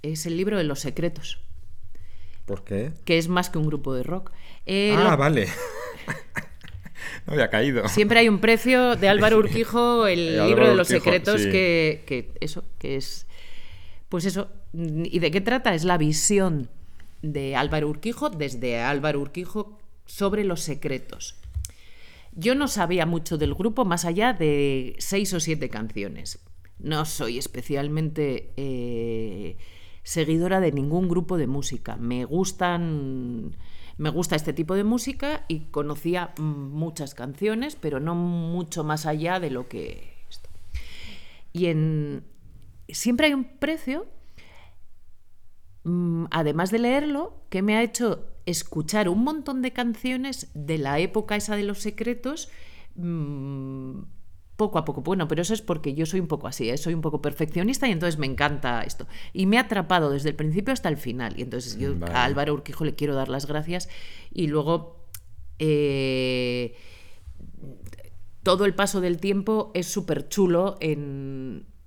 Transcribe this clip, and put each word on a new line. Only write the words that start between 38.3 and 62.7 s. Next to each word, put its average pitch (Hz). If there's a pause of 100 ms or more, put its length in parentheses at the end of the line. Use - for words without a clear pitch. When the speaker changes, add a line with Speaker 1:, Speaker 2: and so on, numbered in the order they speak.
Speaker 1:
más 151
allá 160
de 156
lo 123
que - (160)
esto. - (1000)
Y 175
en 156 (680)
Siempre 247
hay 294
un 269
precio, 311 (1800)
mm, 170
además 165
de 226
leerlo, 285 (160)
que 190
me 208
ha 226
hecho 240 (200)
escuchar 180
un 196
montón 277
de 254
canciones 254
de 151
la 143
época 208
esa 208
de 208
los 202
secretos, 240 (460)
mm, 139 (560)
poco 202
a 160
poco. 151
Bueno, 170
pero 160
eso 180
es 220
porque 156
yo 160
soy 175
un 170
poco 151
así, 127
¿eh? 127
Soy 165
un 160
poco 151
perfeccionista 170
y 233
entonces 165
me 139
encanta 131
esto. - (260)
Y 190
me 214
ha 254
atrapado 180
desde 143
el 139
principio 165
hasta 214
el 147
final. 120
Y -
entonces 123
yo 131
Speaker 2:
Vale. 85
Speaker 1:
a 123
Álvaro 143
Urquijo 147